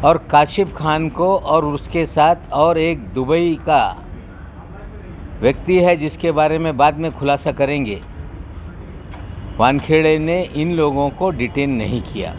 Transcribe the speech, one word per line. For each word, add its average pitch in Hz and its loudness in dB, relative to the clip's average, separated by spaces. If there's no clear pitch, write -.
और 165 6
काशिफ 151 4
खान 156 0
को 170 0
और 151 2
उसके 147 -2
साथ 165 2
और 160 4
एक 160 -2
दुबई 160 0
का 147 4
व्यक्ति 135 2
है, 175 6
जिसके 156 -2
बारे 156 2
में 160 -2
बाद 147 4
में 160 -4
खुलासा 143 0
करेंगे, 135 -2
वानखेड़े 156 4
ने 170 0
इन 160 0
लोगों 143 2
को 185 -2
डिटेन 139 -2
नहीं 110 -2
किया। 90 -8